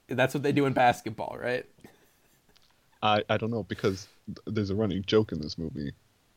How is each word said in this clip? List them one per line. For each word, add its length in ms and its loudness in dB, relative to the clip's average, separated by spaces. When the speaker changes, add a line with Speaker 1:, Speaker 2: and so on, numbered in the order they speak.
Speaker 1:
That's 280 2
what 80 -2
they 80 2
do 160 4
in 60 0
basketball, 680 2
right? 240 -4
Speaker 2:
I, 260 4
I 100 2
don't 120 -2
know, 140 -2
because 440 -2
th-, 180 -10
there's 240 -2
a 60 -2
running 320 0
joke 240 4
in 100 -6
this 160 -10
movie 360 -8